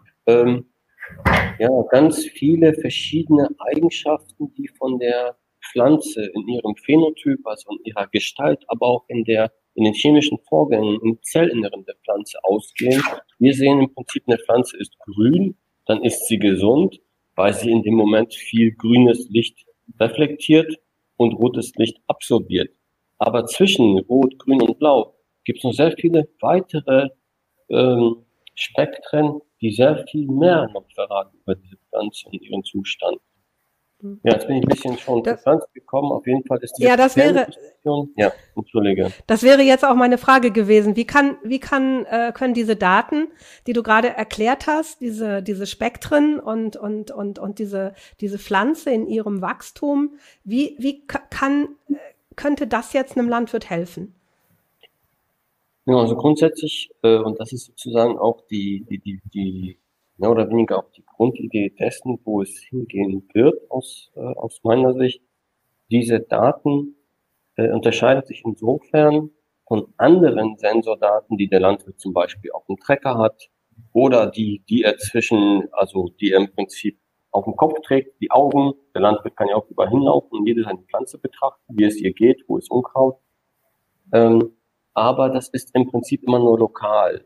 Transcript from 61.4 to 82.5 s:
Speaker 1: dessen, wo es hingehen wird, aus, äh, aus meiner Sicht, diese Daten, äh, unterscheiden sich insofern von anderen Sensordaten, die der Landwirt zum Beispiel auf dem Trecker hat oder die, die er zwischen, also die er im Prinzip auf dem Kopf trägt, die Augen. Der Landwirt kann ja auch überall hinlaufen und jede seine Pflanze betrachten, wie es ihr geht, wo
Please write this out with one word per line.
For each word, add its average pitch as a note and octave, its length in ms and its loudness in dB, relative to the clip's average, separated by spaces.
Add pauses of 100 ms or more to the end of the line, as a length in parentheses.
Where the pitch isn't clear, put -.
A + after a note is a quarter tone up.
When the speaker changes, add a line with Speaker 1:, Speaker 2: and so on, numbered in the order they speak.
Speaker 1:
dessen, A#2 540 -6
wo G#2 180 -2
es - 160 -10 (100)
hingehen G2 640 -6
wird, B2 380 2
aus, - 440 -12
äh, - 60 -16
aus B2 420 -10
meiner B2+ 320 2
Sicht, B2+ 280 -4 (680)
diese A#2 300 0
Daten, C#3+ 760 -2 (640)
äh, A2+ 160 0
unterscheiden A#2 540 2
sich - 180 -18
insofern D3+ 840 0 (360)
von A2 300 -2
anderen A#2 600 2
Sensordaten, G#2+ 800 -2
die G2 100 -2
der G2 120 2
Landwirt G2 380 -2
zum F#2+ 140 -10
Beispiel F2+ 400 -4
auf - 140 -12
dem G2 120 -8
Trecker C#3 400 -2
hat - 300 -2 (440)
oder A#2+ 380 4
die, G#2 380 -6
die A#2 140 0
er G#2 160 2
zwischen, G#2 760 0
also F#2+ 380 -2 (100)
die G2 120 0
er F#2+ 80 6
im G2 120 -2
Prinzip - 460 -8 (320)
auf G2+ 140 -2
dem G#2+ 120 -8
Kopf D#3 260 0
trägt, - 380 -2
die - 100 -8
Augen. C#3 440 2 (200)
Der F#2+ 60 -4
Landwirt G#2+ 360 -2
kann G2+ 120 -2
ja G#2 80 0
auch A2 140 -4
überall G2 200 0
hinlaufen C#3 480 0
und G#2 80 -2
jede A#2 180 0
seine F#2+ 180 -10
Pflanze - 360 -10
betrachten, - 440 -8 (140)
wie G#2+ 80 4
es G#2+ 120 0
ihr G2 160 -4
geht, B2+ 340 2
wo - 120 -4